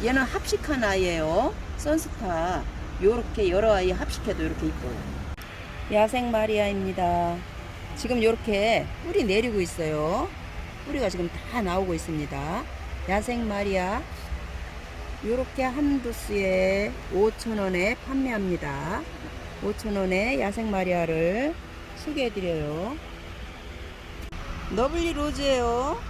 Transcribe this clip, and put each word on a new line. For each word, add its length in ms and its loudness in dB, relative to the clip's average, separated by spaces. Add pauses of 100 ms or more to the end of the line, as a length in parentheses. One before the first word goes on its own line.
얘는 180 6
합식한 600 0
아이예요. 680 4 (240)
선스타. 840 0 (400)
요렇게 460 4
여러 240 6
아이 180 4
합식해도 540 -2
요렇게 220 -2
이뻐요. 280 -4 (960)
야생 400 4
마리아입니다. 1040 2 (640)
지금 260 2
요렇게 600 4 (180)
뿌리 220 2
내리고 340 4
있어요. 680 0 (560)
뿌리가 240 0
지금 200 -2 (220)
다 100 0
나오고 320 2
있습니다. 680 -4 (460)
야생 400 0
마리아. 520 0 (1200)
요렇게 400 0
한 380 2
두수에 920 2 (220)
오천 460 2
원에 360 2 (120)
판매합니다. 960 -2 (600)
오천 320 -2
원에 460 2
야생 300 0
마리아를 840 2 (440)
소개해드려요. 1000 -2 (1700)
너블리 420 2
로즈예요. 960 2